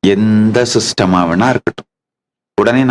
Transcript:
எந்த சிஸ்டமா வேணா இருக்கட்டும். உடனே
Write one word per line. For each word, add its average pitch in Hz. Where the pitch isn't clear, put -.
எந்த 107
சிஸ்டமா 92
வேணா 92
இருக்கட்டும். -
உடனே 120